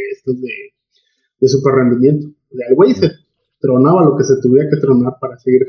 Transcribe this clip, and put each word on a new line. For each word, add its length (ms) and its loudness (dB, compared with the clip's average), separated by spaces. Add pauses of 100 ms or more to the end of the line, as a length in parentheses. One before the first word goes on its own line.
(120)
estos 300 -10
de, 80 -10 (880)
de 80 2
super 260 0
rendimiento. 520 0 (260)
O 40 -20
sea, 120 -8
el 80 4
güey 160 4
se 160 -2 (500)
tronaba 460 2
lo 140 2
que 60 0
se 180 2
tuviera 260 2
que 80 -2
tronar 420 0
para 200 -12
seguir 300 0